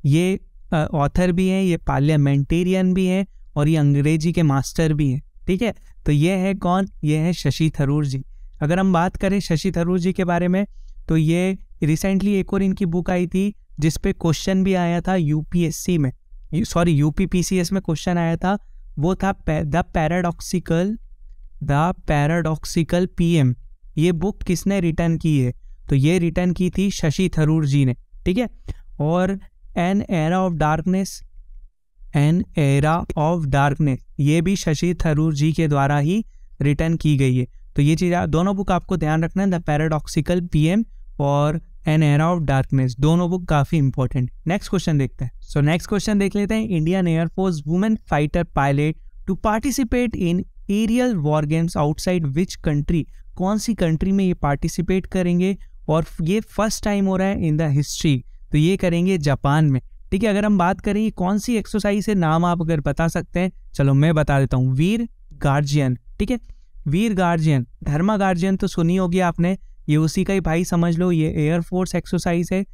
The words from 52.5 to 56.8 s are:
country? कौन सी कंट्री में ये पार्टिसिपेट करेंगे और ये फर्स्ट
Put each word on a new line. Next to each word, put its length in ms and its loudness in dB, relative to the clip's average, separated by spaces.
country? 360 0
कौन 240 0
सी 160 -2
कंट्री 380 0
में 120 2
ये 100 2
पार्टिसिपेट 720 -2
करेंगे 500 0
और 160 2
ये 180 0
फर्स्ट 440 -4